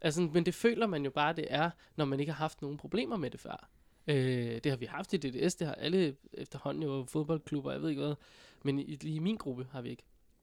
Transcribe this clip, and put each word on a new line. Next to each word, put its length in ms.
Altså, 200
men 260
det 80
føler 320
man 180
jo 60
bare, 220
det 180
er, 200
når 80
man 160
ikke 120
har 120
haft 180
nogen 140
problemer 400
med 140
det 100
før. 280
Øh, 580
det 20
har 100
vi 100
haft 260
i 40
D 40
D 160
S, 40
det 120
har 80
alle 420
efterhånden 500
jo, 260
fodboldklubber, 640
jeg 100
ved 60
ikke 140
hvad. 120
Men 140
i, 60
lige 140
i 20
min 180
gruppe 340
har 120
vi 80
ikke. 120